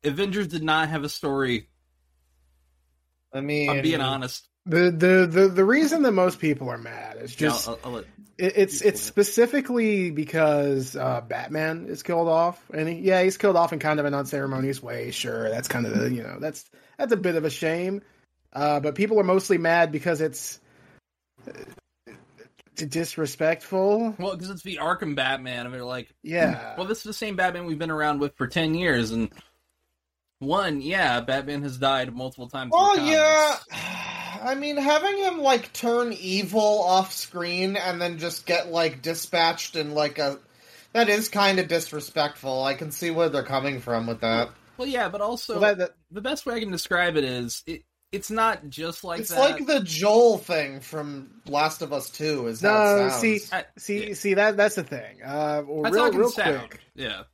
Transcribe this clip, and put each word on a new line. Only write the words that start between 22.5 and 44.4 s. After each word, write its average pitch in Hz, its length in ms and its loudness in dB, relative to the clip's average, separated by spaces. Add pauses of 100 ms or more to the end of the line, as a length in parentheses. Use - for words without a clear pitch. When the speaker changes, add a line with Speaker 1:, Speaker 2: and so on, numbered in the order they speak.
Speaker 3:
d-, 160 100 -8
disrespectful. 170 1300 0
Speaker 1:
Well, 185 200 -6
'cause 180 120 -12
it's 190 140 -14
the 185 180 -10
Arkham 165 340 -2
Batman, 127 500 -4
and 123 100 -10
they're 123 80 -10
like, 123 300 -10 (100)
Speaker 3:
Yeah. 147 540 0
Speaker 1:
"Well, 185 100 -6
this 226 120 -4
is - 40 -16
the 214 100 -12
same 208 220 -8
Batman 180 300 -2
we've 160 140 -6
been 160 120 -4
around 151 280 0
with 143 180 -2
for 127 100 -4
ten 160 260 0
years," 135 380 0
and 113 180 -2 (1080)
one, 156 420 -2
yeah, 147 400 0
Batman 135 420 -4
has 131 140 -8
died 131 380 0
multiple 127 320 -10
times 131 260 -8
in 339 60 6
Speaker 2:
Well, 403 160 6
Speaker 1:
the 320 80 2
Speaker 2:
yeah. 311 520 4 (140)
Speaker 1:
comics. 175 260 -10
Speaker 2:
<sighs> - 100 -10 (360)
I 254 140 -2
mean, 285 220 -4
having 302 400 2
him, 359 240 0
like, 262 320 2
turn 233 400 0
evil 202 680 2
off 185 300 4
screen 180 640 -4
and 175 260 -2
then 175 180 -4
just 165 260 -8
get, 170 260 0
like, 160 300 0
dispatched 165 720 -2
in, 147 180 -6
like, 147 240 0
a, 139 220 -2 (540)
that 226 160 4
is 214 180 2
kinda 196 380 2
disrespectful. 147 1000 -4
I 139 100 0
can 147 180 -8
see 170 200 -6
where 165 160 2
they're 139 160 -2
coming 135 380 -4
from 117 260 -2
with 113 140 -6
that. 117 280 0 (280)